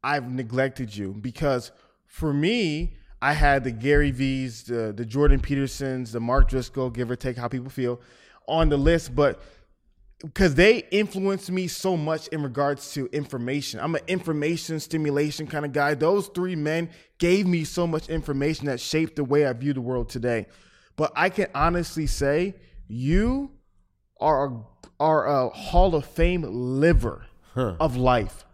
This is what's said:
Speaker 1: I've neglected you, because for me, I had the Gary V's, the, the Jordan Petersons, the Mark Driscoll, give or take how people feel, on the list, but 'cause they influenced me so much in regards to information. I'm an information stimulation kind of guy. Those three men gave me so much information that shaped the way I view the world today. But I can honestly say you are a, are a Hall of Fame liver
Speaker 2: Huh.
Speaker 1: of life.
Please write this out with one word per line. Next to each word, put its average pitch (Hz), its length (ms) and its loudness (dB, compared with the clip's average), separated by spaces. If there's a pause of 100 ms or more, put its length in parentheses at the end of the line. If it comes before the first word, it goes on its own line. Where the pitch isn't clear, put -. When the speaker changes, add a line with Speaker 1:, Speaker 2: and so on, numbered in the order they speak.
Speaker 1:
I've 135 260 -2
neglected 127 640 -2
you, 98 180 -6
because 123 580 -2 (360)
for 156 260 -4
me, 165 640 0 (240)
I 139 100 2
had 143 320 4
the 131 80 -4
Gary 143 400 2
V's, 131 520 -4
the, 113 320 -4
the 120 100 -6
Jordan 139 340 6
Petersons, 131 720 -4
the 117 80 -6
Mark 127 300 6
Driscoll, 127 400 -2
give 117 200 -4
or 123 60 -2
take 123 220 -6
how 120 100 -8
people 127 220 -8
feel, 123 320 -4 (460)
on 160 200 2
the 147 100 4
list, 147 380 2
but 143 260 2 (920)
'cause 175 220 4
they 208 360 6
influenced 196 600 -2
me 185 160 -2
so 185 300 -2
much 156 320 -2
in 156 140 -4
regards 139 500 -4
to 131 140 -6
information. 135 720 -6
I'm 160 160 -4
an 147 120 -4
information 160 720 -2
stimulation 151 680 -2
kind 147 180 -6
of 139 80 -6
guy. 147 220 2
Those 185 320 2
three 180 280 -4
men 160 340 -2 (280)
gave 180 300 4
me 175 160 2
so 170 240 -2
much 160 220 -4
information 151 580 -2
that 127 120 -2
shaped 156 360 -2
the 147 80 -2
way 143 220 4
I 131 80 0
view 135 200 -2
the 131 80 -4
world 120 280 -4
today. 117 380 -2 (480)
But 156 200 -2
I 170 140 2
can 190 260 -2
honestly 160 520 0
say 151 480 0 (320)
you 208 640 0 (680)
are 143 280 2
a, 120 120 -8 (400)
are 151 280 4
a 135 220 2
Hall 180 460 4
of 139 100 0
Fame 170 380 0
liver 127 840 2 (280)
Speaker 2:
Huh. 113 260 -2
Speaker 1:
of 135 180 0
life. 123 560 2